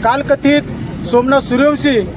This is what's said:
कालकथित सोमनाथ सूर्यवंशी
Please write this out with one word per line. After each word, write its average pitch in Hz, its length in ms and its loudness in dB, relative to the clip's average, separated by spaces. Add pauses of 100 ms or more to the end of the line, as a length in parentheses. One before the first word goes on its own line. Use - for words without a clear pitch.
कालकथित 277 580 2 (460)
सोमनाथ 254 320 2
सूर्यवंशी 269 600 2 (180)